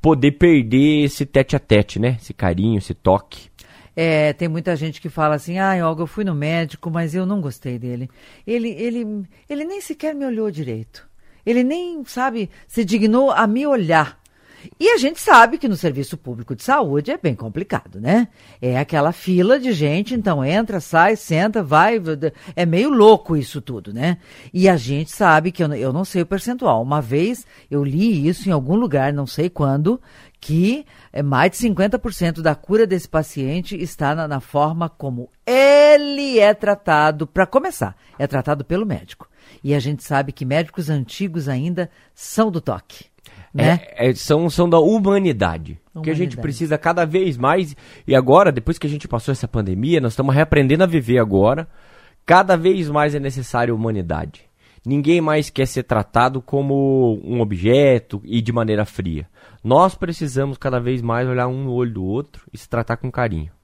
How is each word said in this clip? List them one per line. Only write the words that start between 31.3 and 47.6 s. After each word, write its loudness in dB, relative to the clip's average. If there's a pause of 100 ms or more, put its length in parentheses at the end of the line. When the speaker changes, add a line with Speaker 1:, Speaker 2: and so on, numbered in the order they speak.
Speaker 2:
de -14
cinquenta 0
por -6
cento -4
da 0
cura 0
desse -4
paciente -6
está -4
na, -4
na -6
forma -2
como -10 (160)
ele 6
é 6
tratado, 0
pra 2
começar, -2 (220)
é -2
tratado -4
pelo -4
médico. -10 (340)
E -2
a 2
gente -4
sabe -4
que -10
médicos -4
antigos -4
ainda -4 (240)
são -2
do -4
toque, -10 (460)
né? 2 (160)
Speaker 1:
É, 2
é, 0
são, 0
são 2
da 6
humanidade, 0 (220)
que -4
a -2
gente -4
Speaker 2:
Humanidade. -12
Speaker 1:
precisa -4
cada 0
vez -2
mais. 0 (320)